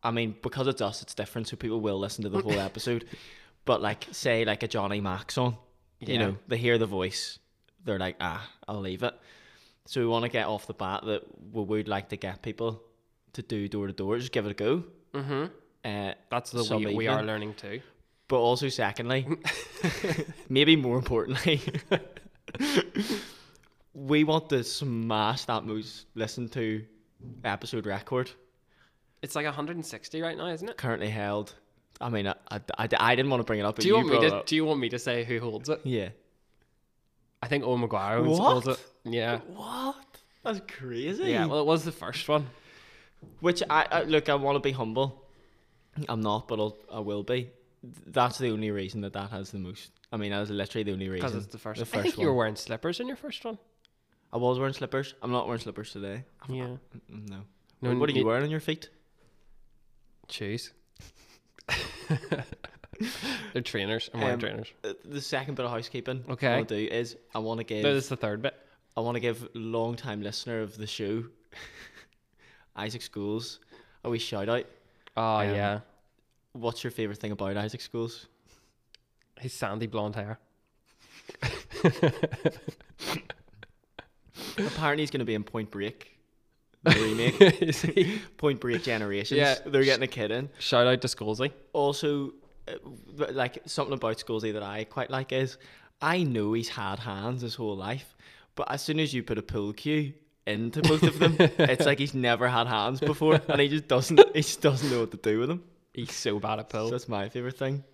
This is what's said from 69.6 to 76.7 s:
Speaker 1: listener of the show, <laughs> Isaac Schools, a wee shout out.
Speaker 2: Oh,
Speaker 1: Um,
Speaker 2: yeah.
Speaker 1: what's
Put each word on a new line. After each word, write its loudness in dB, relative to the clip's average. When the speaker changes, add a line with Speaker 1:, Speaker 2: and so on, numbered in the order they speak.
Speaker 1:
listener -6
of -8
the -8
show, -4
<laughs> -20
Isaac -6
Schools, -6
a -2
wee 0
shout -4
out. 0
Speaker 2:
Oh, 2
Speaker 1:
Um, 2
Speaker 2:
yeah. 0
Speaker 1:
what's -4